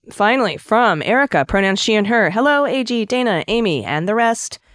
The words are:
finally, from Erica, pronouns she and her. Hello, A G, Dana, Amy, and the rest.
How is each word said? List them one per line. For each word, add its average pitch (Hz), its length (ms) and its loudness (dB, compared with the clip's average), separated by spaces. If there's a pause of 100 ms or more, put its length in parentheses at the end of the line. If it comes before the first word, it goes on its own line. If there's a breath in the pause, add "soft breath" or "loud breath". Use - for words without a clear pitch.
(100)
finally, 214 440 0
from 214 480 2
Erica, 247 420 0
pronouns 196 340 0
she 220 160 0
and 208 120 0
her. 220 220 2
Hello, 285 360 2
A 262 180 -2
G, 233 200 -2
Dana, 233 440 0
Amy, 196 360 0
and 151 240 -4
the 208 80 0
rest. 233 440 -2 (160)